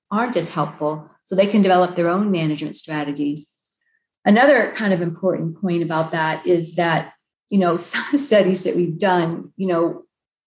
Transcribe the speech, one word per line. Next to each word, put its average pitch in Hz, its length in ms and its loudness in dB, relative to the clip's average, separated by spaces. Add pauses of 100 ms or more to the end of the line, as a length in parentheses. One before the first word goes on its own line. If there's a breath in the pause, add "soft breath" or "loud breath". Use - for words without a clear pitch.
(100)
aren't 240 260 -2
as - 140 -2
helpful, 151 580 -6 (160)
so - 100 -8
they 196 120 4
can 208 160 4
develop 180 320 4
their 170 140 0
own 202 220 0
management 156 460 -2
strategies. 147 800 -6 (680)
Another 240 480 4
kind 208 200 -2
of 175 80 0
important 165 600 -4
point 175 220 0
about 160 300 -2
that 160 340 -4
is 170 300 0
that, 165 380 0 (340)
you 208 100 0
know, 175 180 2
<laughs> - 0 -
some - 420 -4
studies 190 460 2
that 170 120 -2
we've 160 220 -2
done, 175 580 -2
you 190 100 -4
know, 170 360 -2 (440)